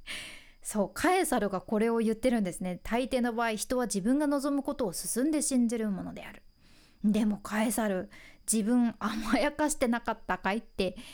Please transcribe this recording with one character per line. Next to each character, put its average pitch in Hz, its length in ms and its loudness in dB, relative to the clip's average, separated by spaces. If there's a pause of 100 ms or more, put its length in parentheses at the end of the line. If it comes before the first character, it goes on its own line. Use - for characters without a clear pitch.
(640)
そ 202 200 0
う、 - 100 -6
カ 359 200 2
エ 370 120 4
サ 247 120 0
ル 202 120 0
が 185 100 -4
こ - 180 -2
れ 226 120 4
を 226 80 2
言 226 160 2
っ - 20 -14
て 254 140 2
る 233 100 2
ん 202 40 2
で 180 60 -2
す - 100 -8
ね。 180 220 -4
「大 247 240 -2
抵 254 140 0
の 240 140 0
場 233 100 0
合、 226 80 0
人 220 240 -2
は 247 80 2
自 196 160 -2
分 247 180 2
が 302 80 2
望 285 300 0
む 277 60 -2
こ 285 120 -4
と 262 120 -2
を 170 80 -4
進 220 300 -2
ん 320 60 2
で 302 120 0
信 247 260 2
じ 233 80 -2
る 220 140 -2
も 180 120 -4
の 175 120 -10
で - 100 -14
あ - 80 -14
る。」 - 100 -20 (640)
で 214 220 4
も 208 100 0
カ 214 280 -2
エ 247 60 0
サ 214 160 0
ル、 190 220 -2 (420)
自 220 140 4
分 233 340 2
甘 220 400 0
や 285 140 2
か 302 160 0
し 302 60 0
て 262 140 0
な 233 120 0
か - 120 -4
っ 320 140 -4
た 180 120 -2
か 196 160 -2
い 226 40 -2
っ - 40 -6
て - 340 -4 (180)